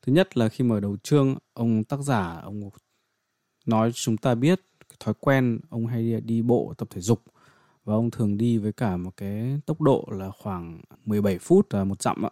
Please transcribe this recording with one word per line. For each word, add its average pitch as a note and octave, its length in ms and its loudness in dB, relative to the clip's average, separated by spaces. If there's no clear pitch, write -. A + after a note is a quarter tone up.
Thứ C3 120 0
nhất F3+ 240 4
là A2+ 120 4
khi - 140 -4
mở A2+ 160 2
đầu G2+ 240 -2
chương, C3+ 320 4
ông A#2 300 0
tác C#3 160 -6
giả, A2 440 -2
ông G2+ 260 -12
nói A2+ 260 2
cho A#2 40 -8
chúng A2 220 -2
ta B2 180 0
biết D3+ 260 2
cái - 100 -20
thói G#3+ 200 -4
quen B2+ 400 2
ông A#2 180 -6
hay A2+ 340 -2
đi A2+ 200 -2
bộ A#2 360 0
tập A2+ 140 -8
thể F2+ 100 -12
dục. G#2+ 200 2
Và G#2 80 -2
ông A2+ 180 0
thường G2+ 260 -2
đi A#2 200 2
với G#2+ 140 -2
cả G2+ 260 -2
một F2+ 200 -8
cái A2 480 -6
tốc D#3+ 160 -4
độ C#3+ 300 2
là F#2+ 200 -8
khoảng F2 500 -10
mười G#2 160 0
bảy G2 160 2
phút - 360 4
là G2 100 0
một F#2+ 180 -4
dặm - 240 -2
ạ - 60 -4